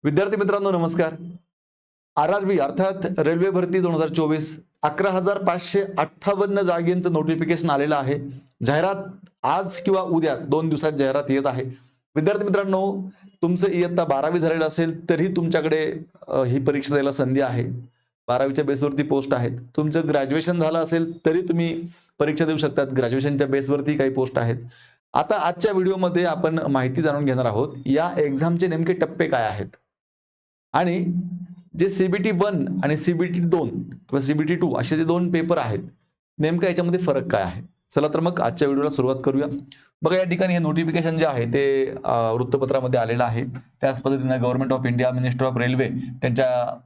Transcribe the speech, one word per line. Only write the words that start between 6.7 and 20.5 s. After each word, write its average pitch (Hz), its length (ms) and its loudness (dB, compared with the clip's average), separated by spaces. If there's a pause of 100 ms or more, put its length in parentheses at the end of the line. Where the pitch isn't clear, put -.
नोटिफिकेशन 160 560 0
आलेलं 143 260 2
आहे. 139 240 -2 (440)
जाहिरात 160 320 2 (480)
आज 175 360 -2
किंवा 190 220 2
उद्या, 160 340 0
दोन 156 340 -2
दिवसात 156 220 0
जाहिरात 139 380 0
येत 135 160 2
आहे. 127 180 -2 (520)
विद्यार्थी 196 280 2
मित्रांनो, 196 540 0 (440)
तुमचं 180 260 2
इयत्ता 175 360 0
बारावी 147 360 0
झालेलं 160 260 2
असेल 165 440 -2
तरी 170 180 2
तुमच्याकडे, 160 640 0 (340)
अ, 135 160 2
ही 123 160 2
परीक्षा 139 340 0
द्यायला 139 180 2
संधी 135 300 0
आहे. 120 220 -2 (640)
बारावीच्या 135 380 0
बेसवरती 143 380 0
पोस्ट 139 300 0
आहेत. 120 180 0 (240)
तुमचं 151 340 0
ग्रॅज्युएशन 151 500 0